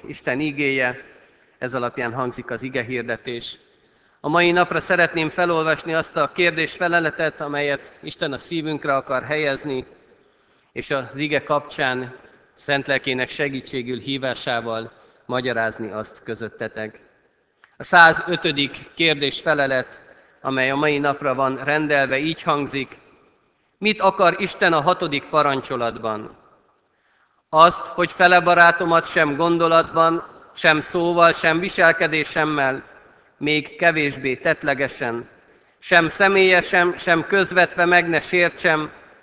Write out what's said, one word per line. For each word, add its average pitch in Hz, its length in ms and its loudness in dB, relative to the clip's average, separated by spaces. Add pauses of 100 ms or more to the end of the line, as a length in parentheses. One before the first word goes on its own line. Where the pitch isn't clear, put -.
Isten 135 340 -6
igéje, 135 640 -2 (540)
ez 127 160 -8
alapján 120 400 -4
hangzik 123 380 -8
az 117 120 -8
ige 127 200 -4
hirdetés. 120 720 -8 (640)
A 147 100 -6
mai 170 220 4
napra 175 280 2
szeretném 165 500 0
felolvasni 165 640 -2
azt 160 220 -4
a 147 160 0
kérdés 160 400 0
feleletet, 165 720 -2
amelyet 143 640 -4
Isten 151 300 -6
a 123 40 -8
szívünkre 151 580 -4
akar 131 280 -4
helyezni, 139 600 -4 (840)
és - 200 -10
az 135 260 -6
ige 147 260 -2
kapcsán 127 720 -4 (380)
szent 139 340 -4
lelkének 127 420 -2
segítségül 131 720 -6
hívásával 117 920 -6 (340)
magyarázni 113 640 -4
azt 107 340 -12
közöttetek. 110 760 -12 (800)
A 143 60 -16
százötödik 165 1080 4
kérdés 143 480 0
felelet, 139 640 -2 (360)
amely 131 300 0
a 135 40 0
mai 147 220 2
napra 143 380 -2
van 131 280 -2
rendelve, 143 560 0
így 160 220 -4
hangzik: 139 580 -4 (800)
„Mit 214 240 0
akar 190 400 4
Isten 180 320 0
a 151 80 2
hatodik 160 420 0
parancsolatban? 120 1120 -2 (1120)
Azt, 165 360 4
hogy 175 260 -4
fele 180 280 6
barátomat 170 720 4
sem 151 240 2
gondolatban, 165 920 2 (280)
sem 156 260 2
szóval, 170 500 4
sem 160 280 0
viselkedésemmel, 156 1200 0 (540)
még 147 380 -4
kevésbé 143 600 0
tettlegesen, 131 920 -4 (500)
sem 170 280 2
személyesen, 185 920 2
sem 165 300 0
közvetve 180 580 2
meg 175 240 4
ne 160 100 2
sértsem, 165 720 0 (320)